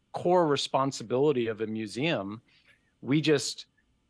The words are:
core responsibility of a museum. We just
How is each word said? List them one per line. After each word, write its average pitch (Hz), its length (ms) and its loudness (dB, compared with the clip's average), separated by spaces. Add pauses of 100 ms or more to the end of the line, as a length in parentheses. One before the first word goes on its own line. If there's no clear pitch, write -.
(140)
core 175 320 4
responsibility 135 1000 0
of 110 140 -6
a 110 40 0
museum. 110 720 -4 (640)
We 135 180 2
just 143 460 0 (440)